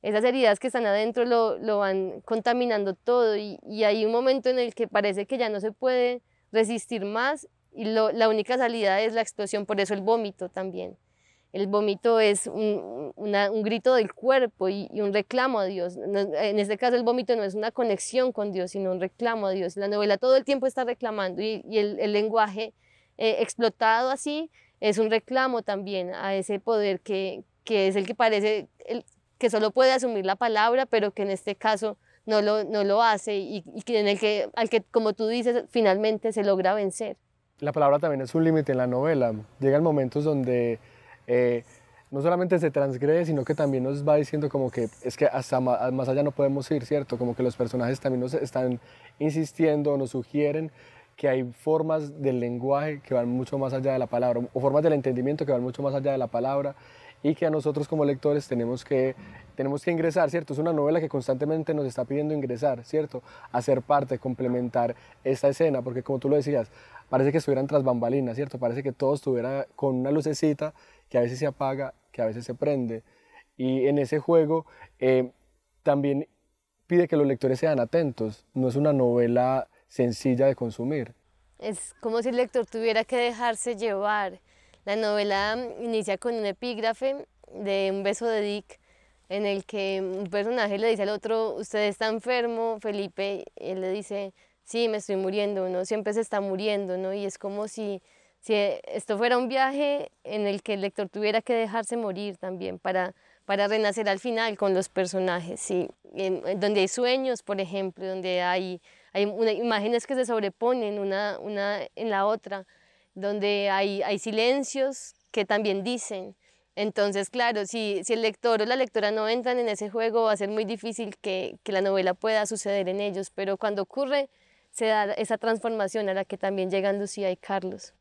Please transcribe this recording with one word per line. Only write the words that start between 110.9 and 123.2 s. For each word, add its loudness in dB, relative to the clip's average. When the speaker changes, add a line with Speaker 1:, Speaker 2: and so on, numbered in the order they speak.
Speaker 1:
una, -4
una -4
en -4
la 2
otra, -4
donde 0
hay, 0
hay -2
silencios -2
que 0
también 0
dicen. -8
Entonces, -2
claro, 0
si, -4
si -2
el 0
lector 2
o 0
la 0
lectora 0
no 0
entran 0
en 0
ese -4
juego, 0
va 4
a 2
ser -2
muy -2
difícil -6
que, -4
que -8
la 0
novela 2
pueda 0
suceder -2
en -2
ellos, -4